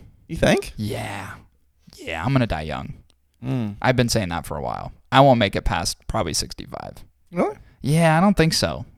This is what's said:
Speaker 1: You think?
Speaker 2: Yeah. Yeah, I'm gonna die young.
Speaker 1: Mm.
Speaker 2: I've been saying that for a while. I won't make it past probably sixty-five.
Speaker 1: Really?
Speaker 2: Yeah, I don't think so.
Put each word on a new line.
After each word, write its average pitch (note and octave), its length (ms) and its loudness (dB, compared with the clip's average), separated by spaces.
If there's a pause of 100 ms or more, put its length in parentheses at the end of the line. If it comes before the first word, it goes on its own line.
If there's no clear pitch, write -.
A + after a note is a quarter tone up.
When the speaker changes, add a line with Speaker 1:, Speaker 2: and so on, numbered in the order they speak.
(280)
Speaker 1:
You E3 80 -8
think? B3+ 400 2
Speaker 2:
Yeah. G#2 540 -8 (680)
Yeah, E2 280 -8
I'm C#3 80 0
gonna B2+ 140 2
die D#2+ 160 -4
young. C#2 320 -10 (500)
Speaker 1:
Mm. A#2+ 380 -4
Speaker 2:
I've B2+ 140 2
been A#2+ 120 2
saying G#2+ 220 0
that E2+ 160 -6
for D2+ 100 -8
a C#2+ 60 -6
while. G#1 300 -8 (200)
I C3 80 8
won't C3+ 180 8
make G2 180 2
it F#2 80 -2
past - 420 -2
probably F2+ 260 -4
sixty-five. - 640 -8 (380)
Speaker 1:
Really? C4+ 240 -2 (260)
Speaker 2:
Yeah, D#3 340 4
I E3 40 4
don't G3 160 4
think D#3+ 180 4
so. D#2 320 -2 (120)